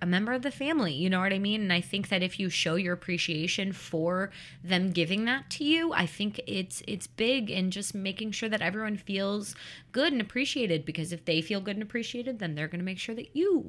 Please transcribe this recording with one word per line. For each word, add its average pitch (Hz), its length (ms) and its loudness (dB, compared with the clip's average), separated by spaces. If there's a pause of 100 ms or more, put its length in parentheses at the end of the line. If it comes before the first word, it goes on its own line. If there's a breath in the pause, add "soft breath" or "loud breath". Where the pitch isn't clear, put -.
a - 60 -2
member 196 240 4
of 254 120 0
the 277 60 0
family. 269 440 2
You 170 160 2
know 185 100 4
what 196 140 2
I 196 60 0
mean? 208 220 2
And 185 120 2
I 175 80 4
think 196 280 -2
that 185 140 2
if 185 160 -2
you 190 100 0
show 165 260 2
your 180 180 2
appreciation 175 800 0
for 180 580 0 (320 loud breath)
them 180 280 4
giving 175 340 2
that 262 260 0
to 294 140 -2
you, 330 280 4
I 175 140 4
think 208 400 -4
it's, 190 400 -4
it's 196 180 -6
big 226 460 2
in 185 180 2
just 196 240 -4
making 196 380 -4
sure 220 180 -2
that 208 120 0
everyone 208 360 0
feels 202 560 -2 (380 loud breath)
good 294 220 4
and 233 80 2
appreciated, 202 640 0
because 156 260 -4
if 165 140 -8
they 165 160 2
feel 202 180 -2
good 196 160 -4
and 214 80 -4
appreciated, 233 560 -4
then 165 160 -4
they're 151 140 -2
gonna 175 140 -4
make 190 140 -4
sure - 160 -6
that - 220 -10
you 381 160 4 (180)